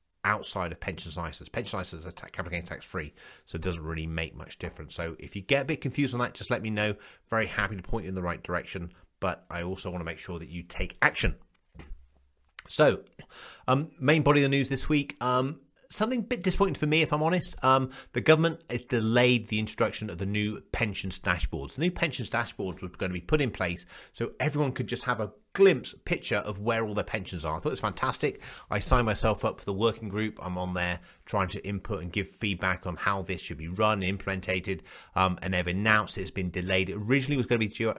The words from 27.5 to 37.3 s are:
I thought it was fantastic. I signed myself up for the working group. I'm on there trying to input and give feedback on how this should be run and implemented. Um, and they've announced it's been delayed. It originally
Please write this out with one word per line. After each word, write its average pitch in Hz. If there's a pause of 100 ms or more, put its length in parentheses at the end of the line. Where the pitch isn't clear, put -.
I 80
thought -
it 82
was -
fantastic. - (300)
I 101
signed 123
myself 107
up -
for -
the 101
working 110
group. 107
I'm 90
on 90
there 87 (280)
trying 95
to 101
input 98
and 87
give 98
feedback 95
on 90
how 101
this 87
should -
be 80
run 104
and 92
implemented. 95 (340)
Um, 92
and 92
they've 90
announced 104
it's 95
been 92
delayed. 95
It 104
originally 131